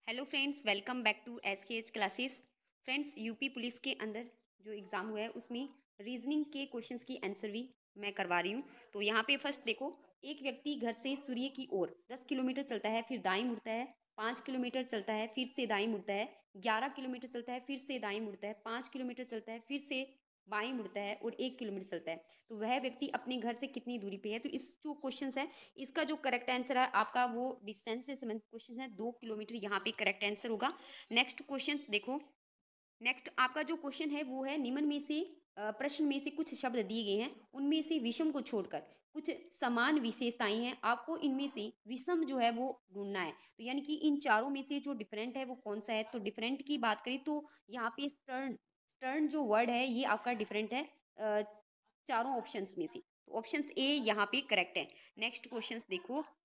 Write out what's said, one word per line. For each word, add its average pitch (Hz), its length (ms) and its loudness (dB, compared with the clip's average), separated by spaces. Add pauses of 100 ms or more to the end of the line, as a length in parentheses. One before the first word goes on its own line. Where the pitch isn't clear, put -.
Hello 247 160 -2
friends, 277 400 2
welcome 214 380 2
back 220 220 4
to 240 200 -10
एसकेएच 220 460 -2
classes। 208 460 2 (480)
फ्रेंड्स, 285 340 0
यूपी 226 300 -2
पुलिस 240 300 0
के 269 140 -2
अंदर 214 320 -6 (360)
जो 214 120 -12
एग्जाम 202 360 -6
हुआ 214 120 -4
है 226 100 -2
उसमें 247 380 -6 (320)
रीजनिंग 254 440 -2
के 277 220 -6
क्वेश्चंस 247 380 -6
की 254 120 -8
आंसर 202 340 -4
भी 233 180 -4 (300)
मैं 202 140 -4
करवा 175 280 2
रही 180 120 0
हूँ। 262 100 -4 (300)
तो 202 80 -4
यहाँ 220 220 4
पे 277 140 4
फर्स्ट 277 280 0
देखो, 262 300 -2 (300)
एक 285 180 -8
व्यक्ति 269 320 -2
घर 226 180 0
से 269 240 0
सूर्य 254 320 -2
की 269 240 -6
ओर 185 400 -2
दस 254 120 -8
किलोमीटर 262 380 0
चलता 214 260 0
है, 226 140 2
फिर 233 180 -4
दाएं 190 240 2
मुड़ता 226 260 -2
है, 233 140 -2 (320)
पाँच 226 240 0
किलोमीटर 254 420 -2
चलता 220 300 -2
है, 214 140 2
फिर 247 200 -2 (100)
से 247 100 2
दाएं 208 220 2
मुड़ता 208 240 -2
है, 214 160 0 (280)
ग्यारह 220 320 2
किलोमीटर 254 400 -8
चलता 240 240 -6
है, 254 80 -4
फिर 269 180 -6
से 262 200 -4
दाएं 208 220 -2
मुड़ता 208 280 -6
है, 214 160 -8
पाँच 233 240 -4
किलोमीटर 247 360 -6
चलता 226 280 -8
है, 233 160 -10
फिर 277 120 -2
से 269 340 -2 (340)
बाएं 214 240 0
मुड़ता 202 280 -4
है 202 140 -2
और 226 200 -4
एक 254 240 -2
किलोमीटर 196 280 -4
चलता 165 240 -4
है, 160 140 -6 (240)
तो 226 80 -10
वह 226 240 2
व्यक्ति 247 280 -2
अपने 254 280 -2
घर 233 160 0
से 233 140 -2
कितनी 247 320 -4
दूरी 196 180 -4
पे 208 160 -4
है? 226 60 -2
तो 277 100 -6
इस - 360 2
जो 302 100 -4
क्वेश्चंस 262 440 -2
है, 277 100 -2 (280)
इसका 302 280 -2
जो 302 120 -2
करेक्ट 247 340 0
आंसर 254 280 2
है 254 120 8
आपका, 220 340 4
वो 247 400 -2
डिस्टेंस 226 420 -4
से 269 100 -4
संबंधित 226 260 -4
क्वेश्चन 233 380 -12
है, 262 80 -8
दो 220 220 -4
किलोमीटर 220 440 -8
यहाँ 202 260 0
पे 226 100 2
करेक्ट 202 340 2
आंसर 208 260 2
होगा। 233 220 2 (400)
नेक्स्ट 247 300 4
क्वेश्चंस 277 480 0
देखो, 240 300 0 (800)
नेक्स्ट 247 280 -2 (100)
आपका 254 240 2
जो 311 140 0
क्वेश्चन 294 340 -2
है 294 120 0
वो 262 220 -4
है, 277 140 0
निम्न 269 260 2
में 294 160 2
से, 302 200 0 (360)
अ, 214 140 -2
प्रश्न 277 340 2
में 277 140 4
से 285 120 0
कुछ 302 240 -2
शब्द 247 240 0
दिए 220 260 2
गए 202 180 4
हैं, 277 80 0 (240)
उनमें 285 280 4
से 311 160 2
विषम 240 320 2
को 285 100 0
छोड़कर 190 420 -2 (300)
कुछ 311 180 -2 (220)
समान 247 460 4
विशेषताएं 226 600 2
हैं, 247 260 -2
आपको 247 340 2
इनमें 277 300 2
से 220 240 -4 (140)
विषम 320 380 2
जो 262 140 0
है 233 120 6
वो 247 420 -2
ढूंढना 196 280 -2
है। 165 120 0
तो - 320 -16
यानी 262 160 0
कि 294 140 0
इन 294 240 4
चारों 247 320 6
में 277 120 -2
से 285 180 -2
जो 285 140 -4
डिफरेंट 226 420 -4
है 262 80 -2
वो 247 100 -6
कौन 214 260 -4
सा 226 120 -2
है? 220 100 2
तो 220 160 -4
डिफरेंट 233 440 -2
की 294 160 0
बात 220 220 4
करें 254 240 -2
तो 302 240 0 (220)
यहाँ 233 200 0
पे 285 180 -4
स्टर्न, 262 500 -4 (320)
स्टर्न 294 380 0
जो 302 140 2
वर्ड 233 280 6
है 247 160 4
ये 254 180 2
आपका 220 280 2
डिफरेंट 214 420 -2
है, - 80 0 (360)
अ, 214 220 2 (680)
चारों 254 320 0
ऑप्शंस 196 400 -2
में 160 80 0
से। 127 120 -8
तो - 340 -18
ऑप्शंस 285 460 0
ए 269 60 4
यहाँ 220 420 4
पे 262 140 2
करेक्ट 185 380 4
है। 143 100 -2 (300)
नेक्स्ट 233 300 -2
क्वेश्चंस 226 420 -4
देखो 240 340 -2 (200)